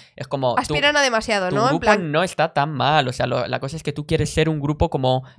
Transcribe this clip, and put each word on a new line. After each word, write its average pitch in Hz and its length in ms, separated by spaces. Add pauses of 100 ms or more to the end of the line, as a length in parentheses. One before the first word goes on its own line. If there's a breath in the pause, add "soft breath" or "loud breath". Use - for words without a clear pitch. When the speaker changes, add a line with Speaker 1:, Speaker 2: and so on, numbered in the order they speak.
(160 loud breath)
Speaker 1:
es - 120
como, 127 280
tú, 262 60
Speaker 2:
Aspiran 285 340
a 294 60
demasiado, 220 480
Speaker 1:
tu 165 60
Speaker 2:
¿no? 175 80
En 247 80
Speaker 1:
grupo 165 100
Speaker 2:
plan 196 300
Speaker 1:
no 156 120
está 165 300
tan 147 180
mal. 139 360
O 123 60
sea, 127 140
lo, 123 200
la 123 120
cosa 139 160
es 156 80
que 151 80
tú 147 160
quieres 151 220
ser 156 200
un 156 100
grupo 147 300
como 131 340 (160 loud breath)